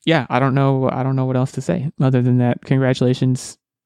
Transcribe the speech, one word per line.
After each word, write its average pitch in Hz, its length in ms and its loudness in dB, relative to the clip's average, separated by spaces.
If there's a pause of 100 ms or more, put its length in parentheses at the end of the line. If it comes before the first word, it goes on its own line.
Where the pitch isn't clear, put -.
Yeah, 156 260 0
I 123 80 0
don't 131 160 2
know. 135 380 2
I 127 100 -4
don't 135 140 -2
know 131 80 -2
what 131 120 -2
else 127 160 0
to - 100 -8
say 160 280 -4 (100)
other 131 220 2
than 127 160 2
that. 123 260 0
Congratulations, 127 920 0 (300)